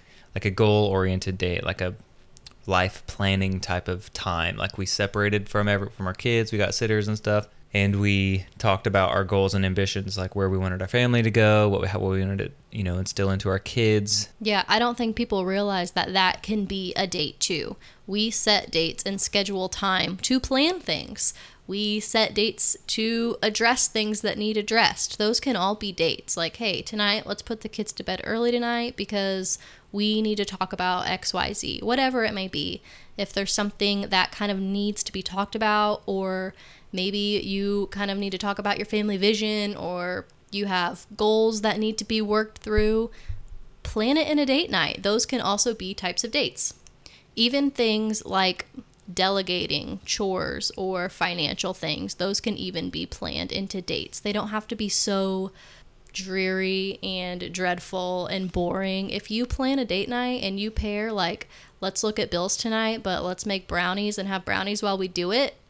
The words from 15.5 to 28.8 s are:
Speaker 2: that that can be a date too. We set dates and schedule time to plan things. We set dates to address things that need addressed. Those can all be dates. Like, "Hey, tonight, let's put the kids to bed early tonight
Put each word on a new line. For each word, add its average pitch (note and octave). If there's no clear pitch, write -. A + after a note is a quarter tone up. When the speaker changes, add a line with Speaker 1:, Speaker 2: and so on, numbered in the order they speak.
Speaker 2:
that F3+
that F#3
can G#3
be F#3+
a G3
date F3
too. -
We G#3+
set -
dates E3
and G3
schedule F#3+
time F#3
to B3+
plan D4+
things. -
We G#3
set A3
dates -
to A#3
address A3+
things G#3+
that G#3
need G#3+
addressed. A3
Those G#3+
can B3+
all G3
be G3+
dates. -
Like, E3
"Hey, G3+
tonight, G#3
let's -
put A3
the G#3+
kids -
to -
bed F#3
early A#3+
tonight A#3+